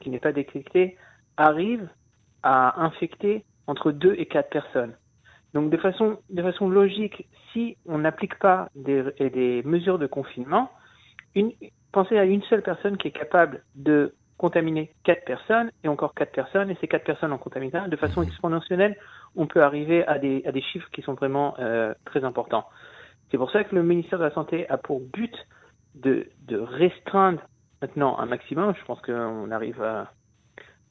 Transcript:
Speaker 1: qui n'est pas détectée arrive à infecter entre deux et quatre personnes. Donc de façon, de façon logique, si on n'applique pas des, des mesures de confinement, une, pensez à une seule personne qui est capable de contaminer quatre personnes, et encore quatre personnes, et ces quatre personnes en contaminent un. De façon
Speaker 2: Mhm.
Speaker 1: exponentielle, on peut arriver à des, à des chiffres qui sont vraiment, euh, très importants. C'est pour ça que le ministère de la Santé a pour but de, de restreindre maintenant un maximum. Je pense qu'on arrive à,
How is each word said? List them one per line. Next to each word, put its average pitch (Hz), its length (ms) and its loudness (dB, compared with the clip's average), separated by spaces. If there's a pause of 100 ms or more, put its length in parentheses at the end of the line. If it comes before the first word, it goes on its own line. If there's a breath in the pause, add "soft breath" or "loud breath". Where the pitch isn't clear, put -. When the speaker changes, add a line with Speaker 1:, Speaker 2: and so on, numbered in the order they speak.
Speaker 1:
qui 135 80 -12
n'est 127 100 -6
pas 151 120 0
détectée 143 680 0 (400 soft breath)
arrive 170 500 2 (540)
à 131 420 4
infecter 202 640 -2 (220)
entre 147 240 0
deux 180 260 4
et 170 80 -4
quatre 143 240 0
personnes. 123 460 -4 (580 soft breath)
Donc 151 160 0
de 160 80 2
façon, 202 400 0 (140)
de 175 100 -4
façon 185 280 0
logique, 196 600 2 (240)
si 233 320 -4
on 156 140 -4
n'applique 160 400 -4
pas 185 360 4
des, 139 280 0 (160)
des 123 440 0
mesures 175 360 0
de 143 80 -2
confinement, 143 640 -4 (640 loud breath)
une, 214 160 2 (400)
pensez 196 260 2
à 196 80 4
une 196 240 4
seule 208 140 2
personne 196 340 -2
qui - 120 -6
est - 20 -8
capable - 520 2 (120)
de 147 400 2 (220)
contaminer 160 640 0
quatre 175 220 2
personnes, 226 440 0 (140)
et 156 60 0
encore 147 240 -2
quatre - 180 -2
personnes, 196 380 -2
et 180 100 -6
ces 160 80 -4
quatre - 160 0
personnes 151 300 -2
en 143 40 -2
contaminent 135 380 -8
un. 180 140 -4
De 156 80 -4
façon 156 240 -2
Speaker 2:
Mhm. 160 80 0
Speaker 1:
exponentielle, 180 680 0 (380 loud breath)
on 151 120 0
peut 165 140 4
arriver 151 460 4
à 147 100 2
des, 135 280 0
à 151 80 -2
des 135 80 -2
chiffres - 320 -8
qui - 80 -12
sont 139 120 -6
vraiment, 139 460 -2
euh, 113 340 -2 (120)
très 139 180 -2
importants. 120 420 -2 (640 loud breath)
C'est 139 80 0
pour 127 140 -2
ça 208 140 2
que 202 100 -4
le 175 80 4
ministère 175 340 2
de 170 60 -2
la 151 100 0
Santé 165 360 -4
a 135 80 0
pour 131 240 -6
but 190 340 -8 (600 soft breath)
de, 131 340 0 (180)
de 113 100 -4
restreindre 170 840 0 (400)
maintenant 139 360 0
un 120 100 -4
maximum. 151 520 -2
Je - 60 -20
pense - 160 -10
qu'on 113 500 -6
arrive 113 300 -6
à, 110 320 -6 (760 loud breath)